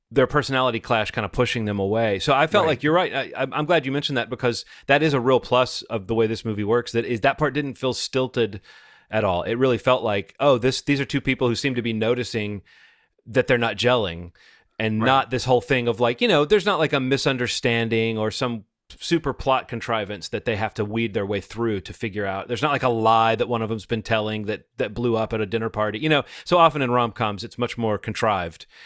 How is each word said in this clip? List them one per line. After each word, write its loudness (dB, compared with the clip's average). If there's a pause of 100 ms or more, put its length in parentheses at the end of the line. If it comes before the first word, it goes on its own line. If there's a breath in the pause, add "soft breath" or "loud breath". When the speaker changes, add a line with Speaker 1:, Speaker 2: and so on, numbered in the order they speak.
(120)
Speaker 1:
their 4
personality 0
clash 0
kinda -4
pushing -2
them -2
away. 2
So 0
I 4
felt 2
Speaker 2:
Right. 2
Speaker 1:
like -2
you're 2
right. 2
I, -4
I'm, -4
I'm -2
glad 2
you -4
mentioned -4
that -2
because -2 (240 loud breath)
that 4
is 2
a 2
real 4
plus 2
of -6
the -2
way 4
this -4
movie -4
works. -2
That 0
is, -2
that 2
part 0
didn't -4
feel -2
stilted -2 (500 soft breath)
at 2
all. 0
It -2
really 2
felt 2
like, -2
oh, 4
this, 0
these 0
are -4
two -4
people 0
who 0
seem -2
to -2
be -2
noticing -2 (640 soft breath)
that 2
they're 2
not -2
gelling, 0 (460 soft breath)
and -2
Speaker 2:
Right. 2
Speaker 1:
not 4
this -2
whole 4
thing 0
of, 0
like, 2
you 2
know, 4
there's 2
not, 0
like, 0
a 0
misunderstanding 0
or -2
some -4 (340)
super -2
plot 0
contrivance -4
that -6
they 0
have -2
to -2
weed -2
their -2
way -2
through -4
to -12
figure -6
out. -6
There's -4
not, 2
like, 0
a 2
lie 4
that -2
one -2
of -2
them's -6
been -4
telling -2
that, -6 (120)
that -4
blew 0
up -2
at -2
a -2
dinner -2
party. -2
You -2
know, 2 (200 loud breath)
so 2
often 4
in 0
rom-coms, 0
it's -16
much -4
more 0
contrived -2 (200 loud breath)